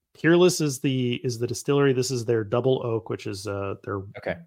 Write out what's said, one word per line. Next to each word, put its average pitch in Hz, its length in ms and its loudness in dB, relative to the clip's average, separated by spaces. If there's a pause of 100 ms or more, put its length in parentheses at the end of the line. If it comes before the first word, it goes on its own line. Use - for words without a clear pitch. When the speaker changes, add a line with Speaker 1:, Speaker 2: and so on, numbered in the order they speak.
(160)
Speaker 1:
Peerless 175 460 4
is 143 180 -2
the, 127 440 0
is 120 160 -4
the 120 80 -2
distillery. 139 460 2
This 127 180 0
is 120 140 -4
their 113 180 2
double 123 420 2
oak, 113 240 -4
which - 180 -8
is, 98 200 -8
uh, 98 360 -4
their, 101 180 -4 (160)
Speaker 2:
Okay. 92 180 -6 (120)